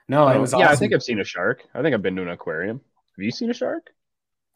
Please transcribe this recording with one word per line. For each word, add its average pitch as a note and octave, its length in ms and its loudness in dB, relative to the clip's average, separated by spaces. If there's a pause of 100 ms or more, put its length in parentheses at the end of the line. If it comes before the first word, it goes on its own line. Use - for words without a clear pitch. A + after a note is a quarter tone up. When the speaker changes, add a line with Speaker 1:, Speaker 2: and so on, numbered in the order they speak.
Speaker 1:
No, C#3+ 200 4
it C3 80 6
Speaker 2:
Oh, C3+ 40 2
Speaker 1:
was B2+ 120 -2
Speaker 2:
yeah, C3 60 2
I - 60 6
Speaker 1:
awesome. D3 140 6
Speaker 2:
think G3 160 0
I've D3 80 2
seen A2 180 -4
a F#2+ 40 -2
shark. F#2+ 400 -4 (100)
I A#2+ 80 -4
think D3 120 0
I've G#2 80 0
been F#2 140 -2
to F#2 60 -6
an F2 80 -8
aquarium. F2 500 -8 (360)
Have F#2 80 -8
you A2 60 -2
seen A#3 200 -4
a A#3+ 40 -2
shark? D4+ 380 -8 (640)